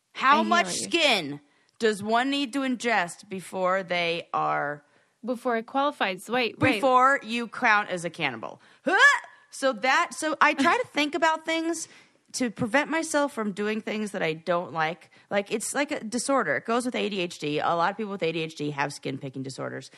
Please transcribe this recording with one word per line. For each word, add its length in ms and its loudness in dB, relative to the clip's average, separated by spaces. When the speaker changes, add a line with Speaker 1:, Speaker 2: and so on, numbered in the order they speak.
Speaker 1:
How 240 4
Speaker 2:
I 20 4
hear 100 2
Speaker 1:
much 160 4
Speaker 2:
what 140 -6
you're 100 -6
Speaker 1:
skin 500 0
does 240 0
one 300 2
need 220 -2
to 80 -2
ingest 680 -2
before 540 -2
they 500 -2
are 500 -2
Speaker 2:
Before 340 -2
it 100 -6
qualifies. 600 -2
Wait, 320 0
wait. 160 4
Speaker 1:
before 480 6
you 260 -4
count 400 2
as 140 -4
a 60 -6
cannibal? 520 -6
Huh? 140 2
So 220 -2
that, 420 2
so 260 -2
I 140 6
try 220 4
to 100 -2
think 260 -2
about 320 0
things 420 -2
to 160 -2
prevent 400 0
myself 440 0
from 180 -4
doing 300 -4
things 300 -4
that 120 -6
I 100 0
don't 400 -2
like. 380 -4
Like, 220 -2
it's 240 -4
like 160 -2
a 120 -4
disorder. 520 0
It 100 -4
goes 200 0
with 100 -4
A 140 -2
D 120 -4
H 180 -6
D. 200 -2
A 160 0
lot 160 2
of 60 -10
people 140 -6
with 120 -4
A 80 0
D 100 -4
H 140 -6
D 160 -4
have 220 -2
skin 260 -8
picking 240 -10
disorders 540 -10